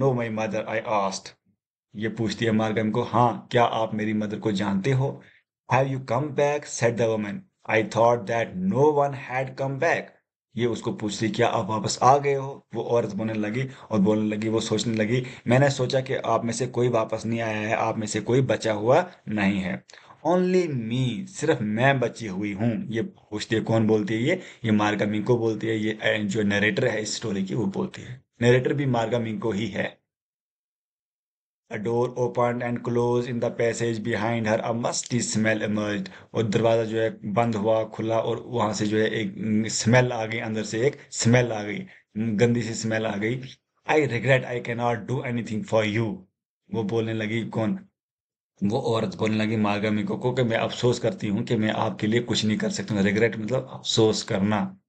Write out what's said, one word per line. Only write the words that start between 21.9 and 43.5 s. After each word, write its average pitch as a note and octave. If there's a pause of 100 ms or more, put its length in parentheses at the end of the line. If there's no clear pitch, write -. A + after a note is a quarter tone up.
बची A2+
हुई G2+
हूँ। G2+
ये A2
पूछती -
है, G#2
कौन A2+
बोलती G#2+
है A2+
ये? D#3+ (260)
ये G#2+
मार्गा G#2
मिंको G#2+
बोलती A2
है, A2+
ये, G#2+
अ, A2
जो G#2
नरेटर G2+
है A2
इस -
स्टोरी G2
की, -
वो A2
बोलती -
है। - (200)
नरेटर B2+
भी C#3
मार्गा A#2
मिंको A2+
ही G#2
है। - (1700)
"A A#2
door A#2
opened B2
and A#2+ (120)
closed A#2+
in A#2+
the A2+ (100)
passage A2+
behind A2+
her, G#2+
a A#2+
musty A#2+
smell A2
emerged।" G#2 (240)
और A#2
दरवाजा A2+
जो A2
है A2+
बंद G#2+
हुआ, A2
खुला A2
और A2+
वहाँ G#2+
से G#2+
जो G#2
है A2
एक, G#2 (320)
स्मेल B2
आ A2
गई, A2+
अंदर A2
से A2+
एक C#3+ (140)
स्मेल A#2+
आ G#2
गई, G2 (320)
गंदी A#2
सी A2
स्मेल A2
आ A2
गई। A2+ (500)